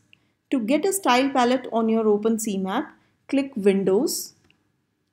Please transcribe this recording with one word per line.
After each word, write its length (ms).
To 100
get 260
a 60
style 380
palette 400
on 180
your 200
open 300
C 180
map, 380
click 280
Windows. 800